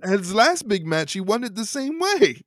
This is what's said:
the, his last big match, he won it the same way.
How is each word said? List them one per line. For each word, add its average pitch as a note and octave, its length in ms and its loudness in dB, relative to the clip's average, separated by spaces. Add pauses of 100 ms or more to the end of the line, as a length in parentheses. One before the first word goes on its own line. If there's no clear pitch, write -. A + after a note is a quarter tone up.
the, F#3 80 -6
his F#3+ 240 0
last C4 340 4
big G3 180 -2
match, D#3+ 280 -2
he G3 60 -6
won G#3 240 0
it G#3 120 -8
the A3 100 -6
same C#4+ 340 -6
way. E4 480 2